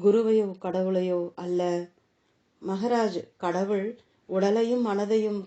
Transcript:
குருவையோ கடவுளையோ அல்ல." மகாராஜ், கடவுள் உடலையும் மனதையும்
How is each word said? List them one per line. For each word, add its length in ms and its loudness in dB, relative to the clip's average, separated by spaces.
குருவையோ 580 2
கடவுளையோ 760 -2
அல்ல." 520 -2
மகாராஜ், 600 -2
கடவுள் 600 -2
உடலையும் 640 2
மனதையும் 600 0